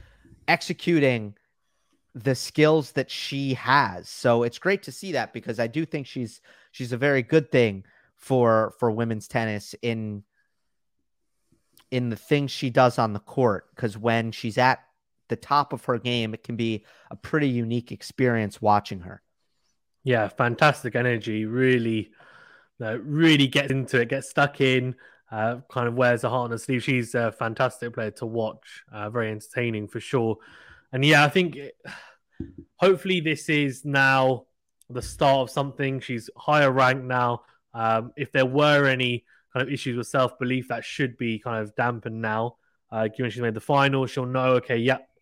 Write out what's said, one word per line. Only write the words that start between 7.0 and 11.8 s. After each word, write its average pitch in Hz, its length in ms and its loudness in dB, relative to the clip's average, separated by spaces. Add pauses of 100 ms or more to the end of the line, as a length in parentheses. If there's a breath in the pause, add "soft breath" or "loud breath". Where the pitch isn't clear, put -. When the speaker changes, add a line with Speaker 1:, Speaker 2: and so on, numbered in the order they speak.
Speaker 1:
good 151 280 2
thing 107 340 2 (300 soft breath)
for, 113 640 2
for 117 120 0
women's 113 360 -4
tennis 110 540 -6
in, 110 420 -6 (1700)